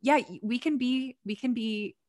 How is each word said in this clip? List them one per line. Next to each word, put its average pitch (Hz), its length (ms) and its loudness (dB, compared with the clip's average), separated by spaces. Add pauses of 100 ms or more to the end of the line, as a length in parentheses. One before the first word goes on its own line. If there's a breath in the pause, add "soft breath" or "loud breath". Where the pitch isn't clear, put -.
yeah, 277 140 6 (120)
y-, 175 140 -12
we 226 160 0
can 302 180 0
be, 254 480 0
we 202 100 -4
can 254 200 -2
be, 220 420 -4 (120)